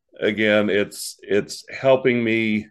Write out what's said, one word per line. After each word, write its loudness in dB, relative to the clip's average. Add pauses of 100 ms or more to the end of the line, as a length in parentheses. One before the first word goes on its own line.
(200)
again, 2
it's, -4
it's -2
helping 2
me 0